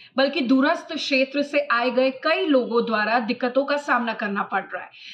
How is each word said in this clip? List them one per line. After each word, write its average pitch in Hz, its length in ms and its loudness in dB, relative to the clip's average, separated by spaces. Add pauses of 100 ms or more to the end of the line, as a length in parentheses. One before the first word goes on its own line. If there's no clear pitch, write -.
(160)
बल्कि 277 260 2
दूरस्थ 269 520 2
क्षेत्र 269 500 0
से 285 280 -2
आए 240 180 2
गए 254 200 2 (140)
कई 349 220 0
लोगों 233 400 2
द्वारा 220 340 0
दिक्कतों 240 440 0
का 285 140 0
सामना 240 360 -2
करना 202 300 -4
पड़ 196 200 -4
रहा - 180 -12
है। - 60 -16 (260)